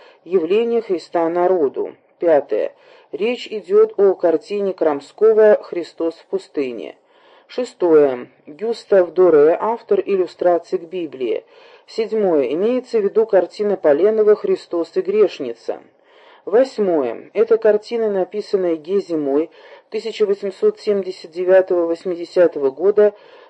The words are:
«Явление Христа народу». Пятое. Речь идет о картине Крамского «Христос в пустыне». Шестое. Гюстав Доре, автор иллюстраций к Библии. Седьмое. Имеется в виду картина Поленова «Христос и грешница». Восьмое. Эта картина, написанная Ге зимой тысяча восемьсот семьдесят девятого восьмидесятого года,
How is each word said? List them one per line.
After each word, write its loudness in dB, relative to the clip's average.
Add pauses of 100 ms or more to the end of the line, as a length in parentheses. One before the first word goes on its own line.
(240)
«Явление -2
Христа -4
народу». -2 (240)
Пятое. 0 (360)
Речь -6
идет 0
о 4
картине -2
Крамского 2
«Христос -8
в -20
пустыне». -8 (520)
Шестое. 0 (160)
Гюстав -2
Доре, 4
автор -4
иллюстраций -2
к -16
Библии. -6 (440)
Седьмое. -2
Имеется -2
в 0
виду 0
картина 0
Поленова 2
«Христос -4
и 0
грешница». -2 (640)
Восьмое. -2
Эта 2
картина, 0
написанная -4
Ге -4
зимой -2 (400)
тысяча -4
восемьсот -2
семьдесят -6
девятого 2
восьмидесятого -2
года, 2 (360)